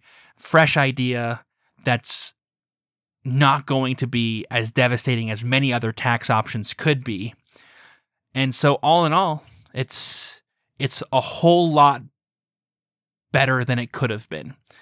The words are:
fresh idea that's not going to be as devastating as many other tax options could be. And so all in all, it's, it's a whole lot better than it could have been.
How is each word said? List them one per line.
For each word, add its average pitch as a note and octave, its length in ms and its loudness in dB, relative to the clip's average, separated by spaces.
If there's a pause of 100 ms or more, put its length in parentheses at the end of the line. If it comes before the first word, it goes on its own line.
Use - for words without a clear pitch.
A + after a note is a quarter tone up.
(360)
fresh D#3+ 400 2
idea B2 640 -2 (400)
that's - 520 -4 (880)
not C#3 400 2
going C3 320 0
to C3 100 -4
be A2+ 440 -2
as A2+ 200 -2
devastating A#2+ 600 0
as A2 120 -6
many C3 300 2
other A#2 200 -2
tax - 360 -2
options A2 460 -2
could D3 280 0
be. G#2+ 300 -8 (1000)
And C3 200 -2
so C#3+ 280 2
all E3 240 4
in D3+ 80 0
all, E3+ 280 -2 (300)
it's, - 680 -4 (360)
it's - 320 -4
a C3 120 2
whole E3+ 500 2
lot C#3+ 300 6 (1300)
better C3 320 0
than B2 140 -2
it A#2 140 -8
could B2 180 -2
have A2 180 -8
been. D#2 200 -12 (340)